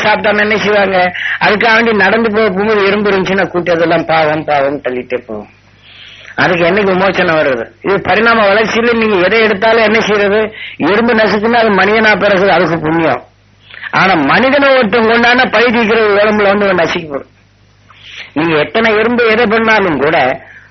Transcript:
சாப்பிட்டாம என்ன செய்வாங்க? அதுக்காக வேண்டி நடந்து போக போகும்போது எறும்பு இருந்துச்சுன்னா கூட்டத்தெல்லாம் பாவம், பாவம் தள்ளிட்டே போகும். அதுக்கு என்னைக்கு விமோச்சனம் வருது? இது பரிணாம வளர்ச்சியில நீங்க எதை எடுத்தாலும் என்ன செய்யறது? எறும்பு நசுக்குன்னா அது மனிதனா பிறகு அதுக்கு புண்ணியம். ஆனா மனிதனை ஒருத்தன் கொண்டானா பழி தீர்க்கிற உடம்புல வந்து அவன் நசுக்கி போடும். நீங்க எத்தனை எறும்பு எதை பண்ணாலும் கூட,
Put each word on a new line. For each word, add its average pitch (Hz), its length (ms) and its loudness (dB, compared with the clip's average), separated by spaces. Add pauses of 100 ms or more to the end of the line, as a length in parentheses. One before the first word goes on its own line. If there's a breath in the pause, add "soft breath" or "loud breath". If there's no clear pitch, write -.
சாப்பிட்டாம 208 380 0
என்ன 214 140 -2
செய்வாங்க? 190 400 0 (440 loud breath)
அதுக்காக 214 340 2
வேண்டி 226 220 2
நடந்து 214 340 2
போக 220 160 0
போகும்போது 202 400 0
எறும்பு 208 220 0
இருந்துச்சுன்னா 190 380 0
கூட்டத்தெல்லாம் 170 640 0
பாவம், 156 360 0
பாவம் 143 400 -2
தள்ளிட்டே 123 420 -6
போகும். 104 260 -12 (800 loud breath)
அதுக்கு 170 340 0
என்னைக்கு 196 240 0
விமோச்சனம் 180 460 0
வருது? 131 240 -2 (180)
இது 185 200 -2
பரிணாம 220 460 0
வளர்ச்சியில 214 500 0
நீங்க 214 180 0 (120)
எதை 220 140 0
எடுத்தாலும் 220 460 0
என்ன 220 140 0
செய்யறது? 202 400 0 (440 loud breath)
எறும்பு 226 360 0
நசுக்குன்னா 220 420 0
அது 220 160 2
மனிதனா 214 400 2
பிறகு 196 320 2
அதுக்கு 165 280 0
புண்ணியம். 156 440 -2 (680 loud breath)
ஆனா 185 220 2 (200)
மனிதனை 269 400 2
ஒருத்தன் 226 380 2
கொண்டானா 240 400 2
பழி 233 200 2
தீர்க்கிற 226 300 0 (160)
உடம்புல 208 340 2
வந்து 202 160 0
அவன் 180 160 0
நசுக்கி 160 240 -6
போடும். 139 260 -12 (1000 loud breath)
நீங்க 165 240 0
எத்தனை 220 420 0
எறும்பு 233 320 0
எதை 220 160 2
பண்ணாலும் 214 580 0
கூட, 160 120 0 (540 loud breath)